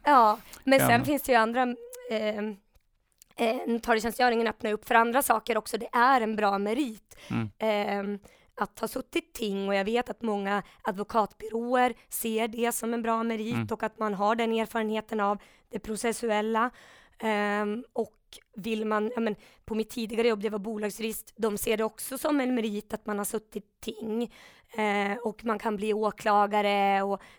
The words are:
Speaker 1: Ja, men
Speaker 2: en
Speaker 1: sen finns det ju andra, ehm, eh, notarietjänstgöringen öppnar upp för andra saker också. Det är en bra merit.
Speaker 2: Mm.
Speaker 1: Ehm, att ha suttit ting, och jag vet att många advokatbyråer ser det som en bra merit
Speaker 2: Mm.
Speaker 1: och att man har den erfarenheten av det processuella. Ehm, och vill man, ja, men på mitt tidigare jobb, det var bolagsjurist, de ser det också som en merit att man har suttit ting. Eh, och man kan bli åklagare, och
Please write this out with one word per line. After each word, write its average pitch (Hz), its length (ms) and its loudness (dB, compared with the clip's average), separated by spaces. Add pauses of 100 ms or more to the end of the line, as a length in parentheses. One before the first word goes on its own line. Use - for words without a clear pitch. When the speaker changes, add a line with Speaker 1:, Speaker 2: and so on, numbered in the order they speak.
Speaker 1:
Ja, 233 340 6 (260)
men 262 160 6
Speaker 2:
en 262 60 6
Speaker 1:
sen 240 180 4
finns 277 180 0
det 269 100 0
ju 233 60 6
andra, 233 240 2 (480)
ehm, 214 460 -4 (800)
eh, 226 200 0 (100)
notarietjänstgöringen 233 800 0
öppnar 214 260 -4
upp 214 120 -4
för 247 100 2
andra 233 280 6
saker 220 360 0
också. 214 200 -4
Det 226 140 -10
är 247 280 6
en 220 160 0
bra 202 220 2
merit. 220 580 -4 (140)
Speaker 2:
Mm. 110 280 -2
Speaker 1:
Ehm, 208 600 0 (380)
att - 220 -6
ha 220 100 -4
suttit - 460 -6
ting, 196 340 -2
och 196 60 2
jag 196 100 2
vet 233 260 0
att - 120 -12
många 202 400 -2 (200)
advokatbyråer 226 1120 0 (140)
ser 226 400 -2
det 233 240 -2
som 233 220 -4
en 240 80 -2
bra 226 200 0
merit 226 320 -4
Speaker 2:
Mm. 113 160 -2
Speaker 1:
och 220 120 -4
att 220 160 -4
man 214 160 -2
har 208 220 2
den 226 160 2
erfarenheten 220 680 -2
av 208 180 0 (320)
det 214 80 -8
processuella. 220 920 -2 (480)
Ehm, 208 720 -2
och - 260 -6 (380)
vill 220 300 -4
man, 214 280 0
ja, 233 60 -2
men 214 160 0 (280)
på 220 100 -6
mitt 214 160 -2
tidigare 226 380 -2
jobb, 214 140 2
det 214 80 -2
var 214 80 -4
bolagsjurist, 214 800 -6
de 208 220 -2
ser 220 180 0
det 220 80 0
också - 340 -6
som 302 220 2
en 254 140 0
merit 214 400 -4
att - 120 -10
man 208 120 -4
har 202 60 -4
suttit - 560 -8
ting. 226 520 -6 (420)
Eh, 202 480 0
och 220 220 -6
man 220 140 -2
kan 214 180 -2
bli 214 180 -2
åklagare, 202 1080 2
och 196 200 -4 (160)